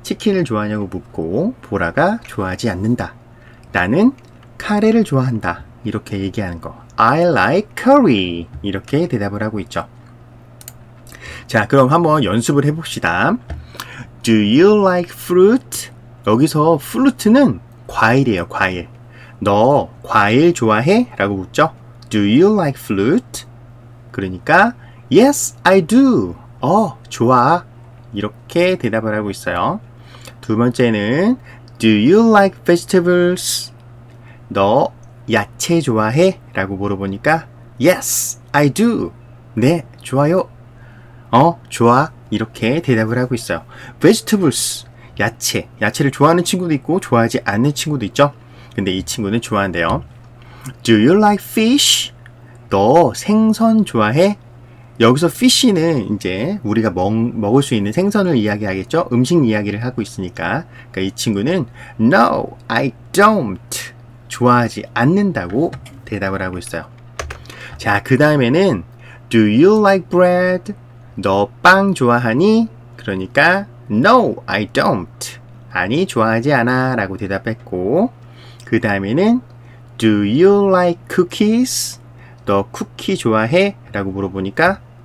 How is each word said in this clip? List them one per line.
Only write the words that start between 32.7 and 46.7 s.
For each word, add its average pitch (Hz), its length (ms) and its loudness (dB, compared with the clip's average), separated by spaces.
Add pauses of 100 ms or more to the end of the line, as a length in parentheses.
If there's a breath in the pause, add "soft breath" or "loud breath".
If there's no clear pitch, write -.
"너 104 440 2 (380)
야채 160 500 -2
좋아해?" 131 600 0 (140)
라고 95 220 -6
물어보니까 101 680 -4 (340)
"Yes, - 600 -2 (120)
I 147 180 2
do." 214 420 -2 (420)
"네, 156 300 0 (180)
좋아요." 147 460 -2 (840 loud breath)
"어, 156 380 4
좋아." 123 420 2 (200)
이렇게 113 520 -4
대답을 117 360 0
하고 123 160 -2
있어요. 85 280 -6 (380 loud breath)
vegetables, 190 840 0 (340 loud breath)
야채. - 480 -4 (120)
야채를 117 300 0
좋아하는 170 340 2
친구도 180 300 -4